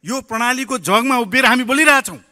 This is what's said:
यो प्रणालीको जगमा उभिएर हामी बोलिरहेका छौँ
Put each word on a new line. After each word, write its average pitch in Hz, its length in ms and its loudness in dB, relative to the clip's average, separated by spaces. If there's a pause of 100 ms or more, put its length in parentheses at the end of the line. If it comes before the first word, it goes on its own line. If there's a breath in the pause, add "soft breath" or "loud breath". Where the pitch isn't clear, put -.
यो 247 160 -6
प्रणालीको 247 560 -4
जगमा 226 400 0
उभिएर 240 280 0
हामी 247 180 2
बोलिरहेका 277 380 2
छौँ 156 180 -14 (120)